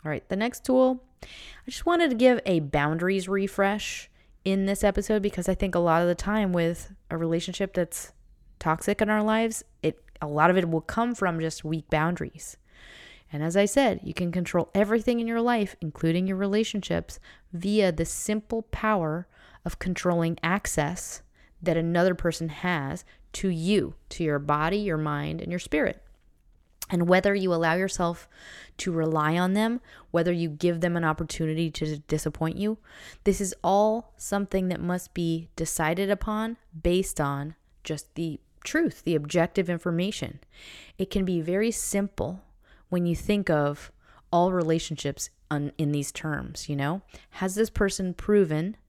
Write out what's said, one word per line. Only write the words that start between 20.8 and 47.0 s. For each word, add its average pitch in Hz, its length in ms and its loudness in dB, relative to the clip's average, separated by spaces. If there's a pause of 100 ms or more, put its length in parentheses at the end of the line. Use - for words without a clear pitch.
that 170 140 2
another 170 380 2
person 165 340 -2
has 156 560 -4 (300)
to 196 140 -2
you, 175 460 0 (160)
to - 140 -6
your 147 140 0
body, 151 400 0
your 185 200 -2
mind, 151 420 -4
and 170 100 -8
your 175 80 -4
spirit. - 440 -2 (880)
And 175 180 2
whether 190 260 6
you 185 200 0
allow 165 200 2
yourself 180 540 -2 (500)
to 185 140 -4
rely 160 460 2
on 185 160 2
them, 226 260 0 (300)
whether 170 200 2
you 170 200 0
give 165 300 0
them 170 160 0
an 165 80 0
opportunity 156 680 -2
to 151 300 -4
disappoint 156 580 -4
you, 214 200 -2 (460)
this 196 160 2
is 185 140 -4 (100)
all 214 540 2
something 190 500 -2
that 180 120 -4
must 175 340 -4
be 165 420 -2
decided 170 540 -2
upon 220 480 -2 (240)
based 180 360 2
on 143 360 -2 (280)
just - 320 -8
the 160 260 -6 (220)
truth, 311 420 -2
the 170 100 2
objective 165 560 0
information. 175 720 -4 (580)
It 185 120 -4
can 196 140 0
be 180 160 0
very 196 300 0
simple 190 760 -4 (460)
when 175 160 2
you 170 100 2
think 202 320 0
of 147 420 0 (400)
all 175 220 4
relationships 160 800 -2 (200)
on, 147 280 -2
in 147 140 0
these 143 200 -2
terms, 143 560 -8
you 143 80 -2
know? 147 260 -2 (280)